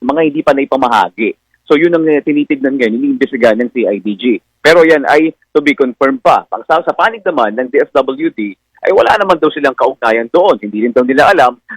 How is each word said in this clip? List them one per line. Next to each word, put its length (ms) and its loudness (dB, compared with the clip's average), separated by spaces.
mga 240 -2
hindi 160 -4
pa 160 0
naipamahagi. 800 -2
So 80 4
yun 160 0
ang, 160 0
eh, 160 0
tinitignan 480 -2
ngayon, 240 -2
iniimbestigahan 640 0
ng 80 -4
C 160 -4
I 160 -2
D 160 -6
G. 240 -2
Pero 160 6
yan 240 4
ay 240 2
to 80 2
be 160 0
confirmed 480 -2
pa. 240 2
Pang 160 -10
sa, 160 0
sa 160 -4
panig 240 -2
naman 320 -2
ng 160 -6
D 160 0
S 80 -16
W 400 -2
D, 240 -8
ay 80 -2
wala 240 2
naman 240 0
daw 160 -2
silang 240 -4
kaugnayan 560 -2
doon. 240 2
Hindi 320 -4
rin 20 -6
daw 140 2
nila 240 2
alam 240 2